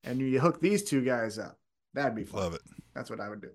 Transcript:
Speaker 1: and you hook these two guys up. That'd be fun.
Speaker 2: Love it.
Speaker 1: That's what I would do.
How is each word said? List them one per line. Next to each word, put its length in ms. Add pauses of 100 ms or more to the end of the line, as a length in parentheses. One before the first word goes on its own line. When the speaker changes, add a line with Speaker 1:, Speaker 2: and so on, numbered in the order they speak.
Speaker 1:
and 160
you 200
hook 200
these 240
two 200
guys 340
up. 200 (340)
That'd 240
be 80
fun. 160
Speaker 2:
Love 140
it. 80 (320)
Speaker 1:
That's 160
what 100
I 80
would 140
do. 120